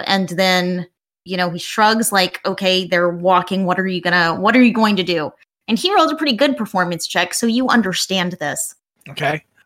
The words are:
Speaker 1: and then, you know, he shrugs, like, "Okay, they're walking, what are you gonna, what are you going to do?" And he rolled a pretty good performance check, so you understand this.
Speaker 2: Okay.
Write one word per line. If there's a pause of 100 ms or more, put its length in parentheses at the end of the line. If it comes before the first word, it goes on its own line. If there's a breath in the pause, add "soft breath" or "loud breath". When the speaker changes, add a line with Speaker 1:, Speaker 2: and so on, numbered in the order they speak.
Speaker 1:
and
then, (380)
you
know,
he
shrugs,
like,
"Okay,
they're
walking,
what
are
you
gonna,
what
are
you
going
to
do?" (340 soft breath)
And
he
rolled
a
pretty
good
performance
check,
so
you
understand
this. (340)
Speaker 2:
Okay. (220 soft breath)